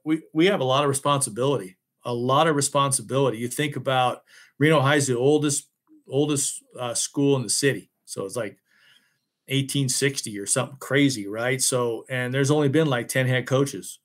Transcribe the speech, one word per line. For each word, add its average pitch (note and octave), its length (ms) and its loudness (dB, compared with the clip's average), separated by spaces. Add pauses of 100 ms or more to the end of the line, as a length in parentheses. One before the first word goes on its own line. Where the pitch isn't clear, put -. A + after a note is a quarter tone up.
we, D#3 160 0 (140)
we D#3 120 4
have G3 140 2
a C3 40 0
lot C3 200 2
of C#3 60 2
responsibility, C3 880 -2 (260)
a B2 80 -6
lot C3 340 2
of D#3 100 2
responsibility. C3 800 0
You A#2 100 -4
think D3 280 -4
about B2+ 460 0 (360)
Reno D3+ 220 6
High's C#3 260 4
the B2+ 100 0
oldest, C#3+ 520 2 (380)
oldest, C#3+ 560 -2 (160)
uh, A#2+ 160 -6
school C#3 420 0
in B2+ 60 -2
the G2+ 80 -6
city. B2 400 -2 (160)
So - 180 -10
it's G2 120 -10
like G#2+ 200 -6 (920)
eighteen C3+ 420 -2
sixty C3+ 480 -2
or G2 80 -8
something - 320 -2
crazy, B2+ 500 0
right? A#2+ 320 -4
So, A#2+ 480 -2
and B2+ 240 -4
there's C3+ 180 2
only D3+ 200 4
been, D#3 160 2
like, A#2+ 200 -2
ten C3 200 0
head B2+ 200 0
coaches, C3+ 580 -2